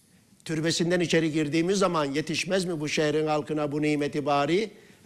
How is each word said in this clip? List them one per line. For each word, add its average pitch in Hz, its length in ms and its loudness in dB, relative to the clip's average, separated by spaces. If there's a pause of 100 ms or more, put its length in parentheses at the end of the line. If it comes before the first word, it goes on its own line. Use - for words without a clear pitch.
(440)
türbesinden 165 560 0
içeri 165 320 2
girdiğimiz 160 460 0
zaman, 175 260 2
"Yetişmez 160 600 -2
mi 170 160 -4
bu 151 80 -4
şehrin 156 380 0
halkına 151 460 -2
bu 151 100 -2
nimeti 147 440 0
bari?" 151 440 2 (360)